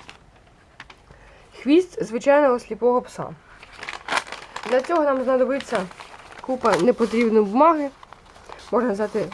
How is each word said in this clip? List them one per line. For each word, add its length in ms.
хвіст 420
звичайного 540
сліпого 440
пса. 240
Для 100
цього 240
нам 180
знадобиться 580
купа 360
непотрібної 680
бумаги. 440
Можна 200
взяти 420